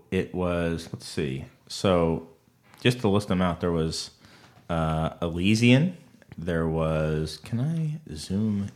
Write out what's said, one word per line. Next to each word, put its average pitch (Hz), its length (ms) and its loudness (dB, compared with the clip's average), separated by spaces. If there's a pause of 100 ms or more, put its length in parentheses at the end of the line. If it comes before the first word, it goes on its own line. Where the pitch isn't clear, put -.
(100)
it - 240 -2
was, 87 580 -2
let's - 140 -12
see. 69 400 -6 (220)
So 85 600 2 (520)
just 123 200 2
to 110 80 2
list 101 200 2
them 92 140 2
out, 85 180 0
there 87 120 0
was, 80 380 -2 (580)
uh, 80 420 0 (120)
Elysian. 110 760 4 (420)
There 82 300 -2
was, 78 760 0
can 117 160 -4
I 156 540 -4
zoom 98 600 -2